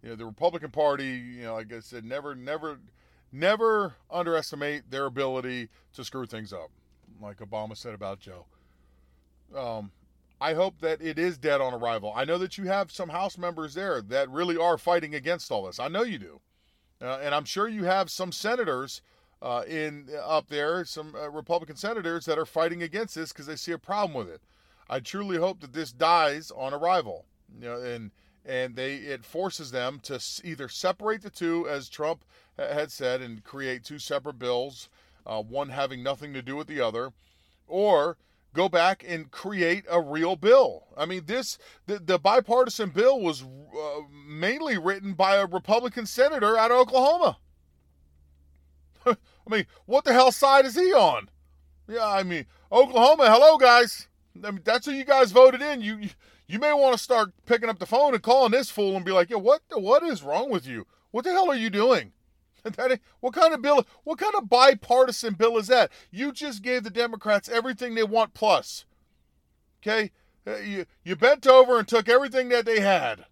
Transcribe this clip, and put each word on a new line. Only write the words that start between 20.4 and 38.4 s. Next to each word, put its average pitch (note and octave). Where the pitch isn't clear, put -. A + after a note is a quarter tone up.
there, D#3
some, D#3
uh, D3+
Republican D#3
senators E3+
that D#3
are D#3
fighting E3+
against F#3
this D#3+
'cause -
they D3+
see -
a D#3+
problem G3
with A2
it. D#2+
I C3
truly F#3+
hope F3+
that C3+
this D3
dies D#3
on C3+
arrival, D3
you A#2+
know, A#2+
and, A#2
and B2+
they, C3
it C3
forces E3
them B2+
to -
s-, -
either D3
separate G#3
the G#3
two, E3+
as C#3+
Trump D#3
ha-, C3+
had D3+
said, B2+
and A2+
create C3
two D3
separate C#3
bills, B2
uh, A2
one C3+
having C3
nothing C#3
to C3
do C3
with D3+
the D3
other, A#2
or F3